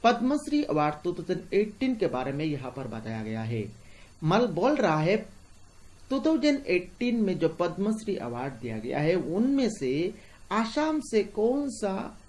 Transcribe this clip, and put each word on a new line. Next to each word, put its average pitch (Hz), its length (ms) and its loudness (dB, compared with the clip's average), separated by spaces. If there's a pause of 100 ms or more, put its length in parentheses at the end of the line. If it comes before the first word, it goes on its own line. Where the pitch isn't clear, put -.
Padmasri 277 600 2
award 151 400 2
two 175 100 0
thousand 180 400 -6
eighteen 214 420 0
के 202 120 0
बारे 127 240 -2
में 147 140 -2
यहाँ 131 260 -4
पर 127 160 -8
बताया 110 360 -6
गया 110 180 -4
है। 113 300 -4 (520)
मल 208 240 4
बोल 202 280 2
रहा 170 240 2
है, 180 180 4 (920)
टू 269 100 0
थाउजेंड 294 480 2
एटीन 208 540 0
में 185 180 0
जो 160 100 4
पद्मश्री 196 680 -2
award 123 380 -6
दिया 113 240 -8
गया 127 220 -4
है, 160 160 4
उनमें 214 540 2
से 151 440 -2 (380)
Assam 294 480 0
से 214 240 0
कौन 254 460 0
सा 202 480 -6 (120)